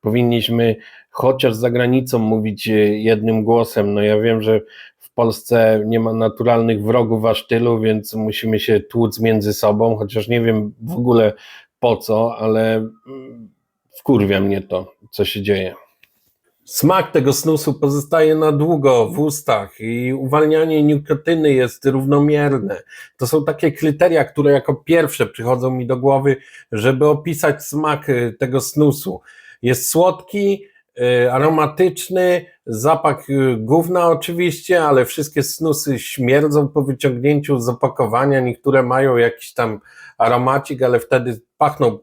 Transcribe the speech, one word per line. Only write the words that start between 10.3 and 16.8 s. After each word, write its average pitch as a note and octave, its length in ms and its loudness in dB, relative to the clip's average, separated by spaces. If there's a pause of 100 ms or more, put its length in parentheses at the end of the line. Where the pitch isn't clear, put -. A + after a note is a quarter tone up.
wiem G#2+ 400 0
w B2+ 140 -10
ogóle A#2 380 2 (460)
po A#2 180 0
co, A2+ 400 -2
ale, A2 380 0
mm, A#2 720 -12 (500)
wkurwia G2+ 420 2
mnie G2 200 -2
to, F#2 320 -8 (180)
co G2+ 140 -2
się G#2 160 -8
dzieje. F#2+ 340 -2 (920)
Smak F3 460 0